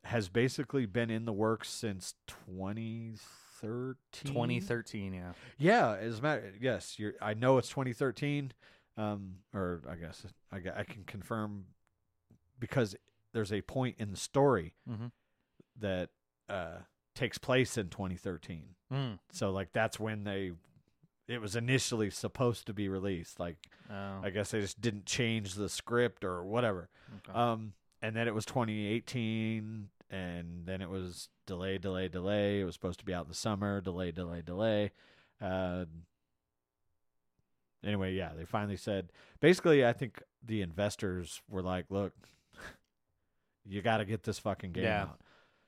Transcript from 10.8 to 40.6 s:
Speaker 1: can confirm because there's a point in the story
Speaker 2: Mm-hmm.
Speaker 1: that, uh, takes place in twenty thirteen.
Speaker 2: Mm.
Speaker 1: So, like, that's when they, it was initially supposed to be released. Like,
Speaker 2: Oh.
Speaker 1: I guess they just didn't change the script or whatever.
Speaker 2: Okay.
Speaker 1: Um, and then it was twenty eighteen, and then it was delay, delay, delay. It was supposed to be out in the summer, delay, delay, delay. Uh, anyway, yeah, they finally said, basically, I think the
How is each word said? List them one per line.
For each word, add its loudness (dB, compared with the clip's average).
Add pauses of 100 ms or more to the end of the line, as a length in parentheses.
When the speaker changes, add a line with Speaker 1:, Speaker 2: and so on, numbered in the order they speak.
Speaker 1:
can -10
confirm -6 (920)
because 0 (380)
there's 0
a 0
point -2
in -4
the -6
story 4 (140)
Speaker 2:
Mm-hmm. -6 (720)
Speaker 1:
that, 0 (400)
uh, -4 (380)
takes 0
place 4
in 0
twenty -4
thirteen. -8 (180)
Speaker 2:
Mm. -2 (140)
Speaker 1:
So, 0
like, -2
that's 2
when -2
they, -2 (760)
it -4
was -4
initially 2
supposed 0
to -6
be 0
released. -2
Like, -4 (320)
Speaker 2:
Oh. -6
Speaker 1:
I -2
guess 0
they 2
just -4
didn't -2
change 0
the -2
script 2
or -2
whatever. 0 (380)
Speaker 2:
Okay. -4
Speaker 1:
Um, 2 (300)
and -2
then 2
it 0
was 0
twenty 0
eighteen, -2 (200)
and -6
then -4
it -6
was -6 (160)
delay, -2
delay, 0
delay. 2
It 2
was -2
supposed -4
to -14
be -2
out -2
in -14
the -10
summer, 0
delay, -2
delay, -4
delay. 2 (500)
Uh, 0 (2000)
anyway, 0
yeah, -2
they -6
finally -2
said, -2 (280)
basically, 8
I 8
think -6 (220)
the 0